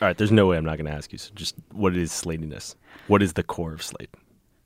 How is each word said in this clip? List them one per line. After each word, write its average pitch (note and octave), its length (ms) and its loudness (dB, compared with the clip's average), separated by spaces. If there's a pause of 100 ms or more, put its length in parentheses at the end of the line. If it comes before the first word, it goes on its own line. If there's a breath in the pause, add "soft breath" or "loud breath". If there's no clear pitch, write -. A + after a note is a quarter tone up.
All G2+ 60 4
right, F2 100 -2
there's G#2+ 140 2
no G#2 160 8
way F2 100 4
I'm D#2+ 80 -2
not D#2 140 -4
gonna D2+ 100 -8
ask D2+ 220 -10
you. - 80 -14
So - 160 -16
just, F2+ 180 -8 (180)
what F#2+ 240 2
is E2+ 160 0
slatiness? D#2+ 600 -8 (320 loud breath)
What G2+ 160 6
is F#2 120 2
the F2+ 100 -2
core E2 300 -6
of D#2+ 100 -12
Slate? - 260 -12 (560)